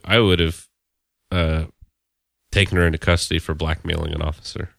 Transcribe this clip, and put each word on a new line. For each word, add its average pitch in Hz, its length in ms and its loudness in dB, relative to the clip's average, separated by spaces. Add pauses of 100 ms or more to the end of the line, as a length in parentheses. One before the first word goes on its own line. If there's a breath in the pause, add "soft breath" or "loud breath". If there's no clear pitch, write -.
I 107 140 4
would 92 200 4
have, 82 280 -2 (640)
uh, 80 320 0 (880)
taken 98 260 2
her 87 80 4
into 80 140 0
custody 85 400 0
for 78 160 -6
blackmailing 80 580 -4
an 78 80 -6
officer - 580 -8